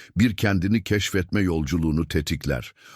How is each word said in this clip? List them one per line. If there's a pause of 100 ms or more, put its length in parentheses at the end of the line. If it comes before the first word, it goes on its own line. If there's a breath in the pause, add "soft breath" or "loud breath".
(160 loud breath)
bir
kendini
keşfetme
yolculuğunu
tetikler. (240 loud breath)